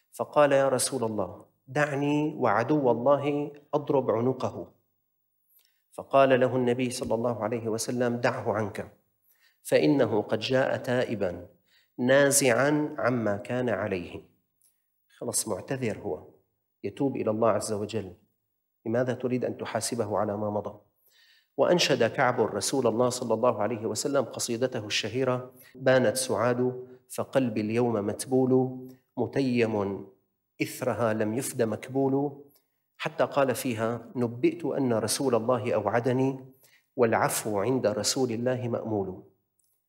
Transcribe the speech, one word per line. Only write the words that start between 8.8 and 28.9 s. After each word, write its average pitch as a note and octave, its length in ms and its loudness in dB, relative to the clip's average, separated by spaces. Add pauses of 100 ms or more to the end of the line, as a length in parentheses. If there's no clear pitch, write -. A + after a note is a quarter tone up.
فإنه B2+ 600 4
قد A2 160 -2
جاء C3 380 0
تائبا G2 720 -2 (500)
نازعا C#3 1000 4
عما A2 380 0
كان B2 320 -4
عليه.'" F#2+ 520 -4 (1000)
خلص A#2 300 -4
معتذر G#2+ 500 -4
هو، F2 300 -8 (560)
يتوب C3 320 -4
إلى G#2+ 140 -2
الله A2 200 2
عز G#2 220 -2
وجل، G2+ 420 -6 (720)
لماذا A#2+ 280 0
تريد B2 300 -2
أن G#2+ 120 -4
تحاسبه G#2+ 640 -4
على G#2 180 -2
ما G#2+ 140 -4
مضى؟ G#2 300 -6 (760)
وأنشد C3+ 560 4
كعب B2 280 2
رسول G#2 460 0
الله A#2 220 4
صلى A#2 260 -2
الله A#2 280 2
عليه A2 240 -2
وسلم C3+ 380 0
قصيدته A#2+ 640 -4
الشهيرة: B2+ 680 -2 (200)
"بانت B2+ 420 4
سعاد B2 720 0 (200)
فقلبي A2+ 520 -2
اليوم A2+ 320 0
متبول، B2+ 880 0 (380)